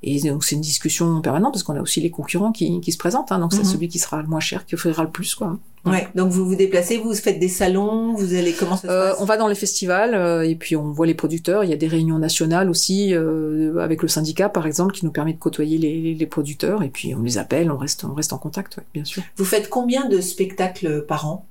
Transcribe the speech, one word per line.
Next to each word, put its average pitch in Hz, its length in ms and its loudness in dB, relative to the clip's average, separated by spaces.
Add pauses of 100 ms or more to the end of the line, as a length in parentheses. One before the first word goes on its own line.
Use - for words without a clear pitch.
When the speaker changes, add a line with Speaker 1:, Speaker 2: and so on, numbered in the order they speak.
Speaker 1:
Et 143 180 -2
donc, 147 240 0
c'est 147 120 0
une 151 40 0
discussion 160 600 0
permanente 170 320 2
parce 190 100 -4
qu'on 147 140 -4
a 143 40 -4
aussi - 200 -2
les 165 100 0
concurrents 175 400 -2
qui, 175 300 0
qui 170 120 -2
se 165 60 -4
présentent, 226 320 0
hein. 190 80 2
Donc, 170 140 0
c'est 196 60 4
Speaker 2:
Mhm. 202 60 2
Speaker 1:
celui 175 240 2
qui 170 100 -6
sera - 220 -4
le 156 80 -6
moins 160 120 0
cher - 260 -4
qui - 80 -4
offrira 165 300 0
le 160 60 -4
plus, - 240 -6
quoi. 170 240 -4 (280)
Speaker 2:
Ouais. 185 300 2
Donc, 185 140 4
vous 185 140 2
vous 185 120 2
déplacez, 190 420 4
vous 220 160 -2
faites 202 240 0
des 180 100 2
salons, 208 680 2
vous 190 200 0
allez, 175 180 2
comment 180 240 0
ça 185 60 -4
se 185 100 -2
Speaker 1:
Euh, 185 180 4
Speaker 2:
passe ? - 100 0
Speaker 1:
on 202 40 0
va 214 120 4
dans 220 100 2
les 208 80 2
festivals, 202 600 0
euh, 170 280 2
et 160 140 2
puis - 180 -2
on 151 160 -2
voit 156 160 2
les 160 80 4
producteurs. 165 480 0
Il 180 80 2
y - 20 2
a 147 40 0
des 156 100 0
réunions 160 320 2
nationales 160 500 2
aussi, 190 460 2
euh, 156 640 0
avec 160 240 0
le 165 60 0
syndicat, 160 400 0
par 180 180 0
exemple, 175 260 0
qui - 120 -6
nous 156 80 0
permet 160 200 0
de 160 60 -6
côtoyer 156 400 0
les, 160 220 0
les, 165 140 -2
les 156 120 -2
producteurs. 156 560 -2
Et 135 60 -2
puis, - 260 -6
on 110 80 -2
les 117 160 0
appelle, 160 320 0
on 139 80 -2
reste, - 260 -6
on - 100 -6
reste 151 180 -2
en 131 60 -6
contact, 175 380 -8
ouais, - 160 -14
bien 151 120 -6
sûr. - 180 -8 (140)
Speaker 2:
Vous 196 80 2
faites 208 260 0
combien 247 380 0
de 190 120 4
spectacles 180 840 -2
par 151 220 -4
an ? 180 220 -8